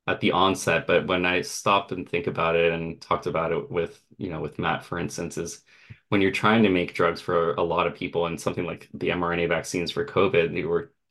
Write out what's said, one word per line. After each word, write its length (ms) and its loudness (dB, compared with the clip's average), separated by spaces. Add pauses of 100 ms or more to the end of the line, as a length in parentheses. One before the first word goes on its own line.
at 120 0
the 120 2
onset. 560 2
But 180 4
when 200 0
I 160 2
stopped 500 0
and 180 -8
think 160 -2
about 300 0
it 180 4
and 260 -6
talked 280 -2
about 240 -2
it 180 -4
with, 320 -4 (160)
you 120 -8
know, 120 -8
with 160 -8
Matt, 260 -2
for 140 -8
instance, 400 -6
is 240 -8 (460)
when 140 2
you're 100 4
trying 320 4
to 60 6
make 240 0
drugs 280 0
for 340 2
a 60 0
lot 240 2
of 100 -4
people, 300 -4
and 140 -4
something 260 -4
like 280 -10
the 180 -2
M 120 0
R 100 0
N 80 0
A 40 0
vaccines 460 -2
for 140 -2
covid, 480 2
they 100 -4
were, 300 -2 (180)